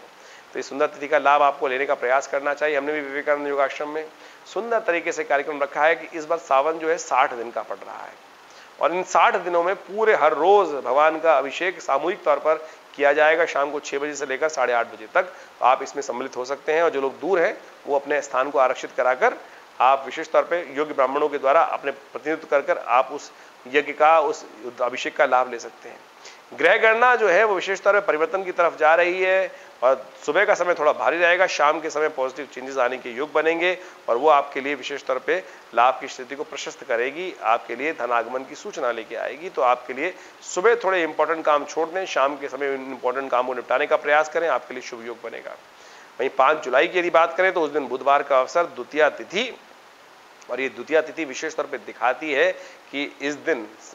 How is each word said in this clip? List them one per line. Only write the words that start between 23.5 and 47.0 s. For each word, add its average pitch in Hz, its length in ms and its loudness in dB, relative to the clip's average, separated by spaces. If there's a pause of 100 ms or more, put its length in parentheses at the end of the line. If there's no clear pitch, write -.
यज्ञ 143 240 0
का, 156 280 6
उस 151 260 -2 (360)
अभिषेक 127 340 -4
का 151 80 4
लाभ 127 260 2
ले 117 80 -8
सकते 117 300 -18
हैं। - 120 -20 (540)
ग्रह 160 220 4
गणना 226 400 4
जो 220 120 2
है 185 160 4
वो 214 100 2
विशेष 185 260 -4
तौर 196 120 4
पे 202 80 2
परिवर्तन 160 440 0
की 180 80 -6
तरफ 160 260 0
जा 156 160 6
रही 175 280 2
है 185 300 2 (300)
और 131 240 2 (200)
सुबह 165 180 2
का 196 100 4
समय 175 200 0
थोड़ा 151 180 2
भारी 123 260 0
रहेगा, 175 280 4
शाम 160 340 2
के 156 100 -8
समय 151 180 -2
positive 131 440 -6
changes 135 260 -8
आने 127 200 0
के 123 120 -12
योग 143 220 -8
बनेंगे 165 460 0 (300)
और 113 80 2
वो 139 120 2
आपके 143 320 2
लिए 143 140 -4
विशेष 135 300 -10
तौर 131 140 -2
पे 175 260 -4 (300)
लाभ 123 260 4
की 135 80 -10
स्थिति 131 280 -14
को 143 80 -10
प्रशस्त - 400 -12
करेगी, 135 580 -4
आपके 117 340 -2
लिए 143 160 -4
धन 120 180 -6
आगमन 120 300 -2
की 135 140 -12
सूचना 143 380 -6
लेके 113 240 -10
आएगी। 131 320 -8
तो 160 140 -4
आपके 123 300 2
लिए 156 220 -4 (280)
सुबह 214 320 2
थोड़े 190 280 0
important 156 420 -2
काम 147 200 2
छोड़ 160 240 -4
दें, 185 180 -6
शाम 147 300 0
के 139 120 -10
समय 135 200 -6
उन 139 60 -2
इंपॉर्टेंट 131 560 -6
काम 123 160 0
को 127 80 -4
निपटाने 123 320 -2
का 151 100 4
प्रयास 151 320 2
करें, 165 200 -2
आपके 131 260 -4
लिए 127 80 -10
शुभ 117 240 -14
योग 117 180 -10
बनेगा। 120 280 -12 (680)
वहीं 131 100 0
पाँच 151 340 2
जुलाई 135 240 2
की 175 100 -4
यदि 175 120 0